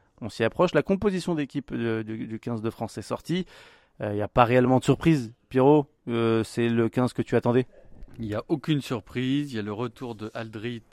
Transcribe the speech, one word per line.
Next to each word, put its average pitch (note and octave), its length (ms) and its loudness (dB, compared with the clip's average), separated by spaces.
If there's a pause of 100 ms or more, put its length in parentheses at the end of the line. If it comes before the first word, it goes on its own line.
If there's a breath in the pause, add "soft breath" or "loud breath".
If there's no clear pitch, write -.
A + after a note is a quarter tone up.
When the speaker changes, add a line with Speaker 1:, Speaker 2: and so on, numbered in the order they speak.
(220)
Speaker 1:
on A2 80 -8
s'y - 160 -2
approche. F3 280 2
La D3+ 80 4
composition F#3 540 -2
d'équipe C#3+ 380 -6
de, A2+ 300 -2
du, A2+ 220 -10
du A2 140 -10
quinze A#2 220 -6
de A2 80 -4
France - 280 -8
est A2 40 -8
sortie. E3+ 440 -6 (540 soft breath)
Euh, G#2 160 -4
y G#2 60 -2
a G#2 80 -4
pas B2 160 6
réellement B2+ 340 4
de - 60 -8
surprise. C3+ 480 2 (160)
Pierrot, C#3+ 380 6 (200)
euh, A2+ 380 2
c'est A#2 240 -2
le A#2 180 2
quinze B2+ 240 0
que - 100 -6
tu A#2+ 140 -2
attendais ? A#2+ 320 2 (520)
Speaker 2:
Il A2+ 60 -8
y G#2 100 -6
a A2+ 120 -6
aucune D3+ 320 0
surprise. C3 720 -4
Il A#2 40 -8
y A2 40 -4
a G#2 40 -4
le G#2 100 -6
retour A#2+ 400 -8
de G#2+ 220 -12
Aldrit, A2+ 580 -10